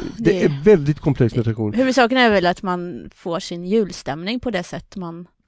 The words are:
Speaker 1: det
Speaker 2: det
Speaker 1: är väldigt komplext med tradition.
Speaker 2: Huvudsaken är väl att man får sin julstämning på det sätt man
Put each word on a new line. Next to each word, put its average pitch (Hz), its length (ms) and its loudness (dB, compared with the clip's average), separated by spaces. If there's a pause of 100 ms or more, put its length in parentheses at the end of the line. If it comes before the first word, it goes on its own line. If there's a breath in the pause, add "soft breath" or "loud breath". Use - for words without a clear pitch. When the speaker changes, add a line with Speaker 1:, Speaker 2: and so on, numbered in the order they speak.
(180 loud breath)
Speaker 1:
det - 140 2
Speaker 2:
det 185 140 0
Speaker 1:
är 143 180 0
väldigt 151 360 6
komplext 131 360 0
med 117 100 0
tradition. 107 280 -2
Speaker 2:
Huvudsaken 254 440 2
är 240 120 4
väl 190 160 4
att 175 180 0
man 175 520 -6
får 175 240 -6
sin 175 260 -10
julstämning 185 720 -2
på 247 120 -6
det 175 120 -4
sätt - 320 -14
man 175 320 -12 (200)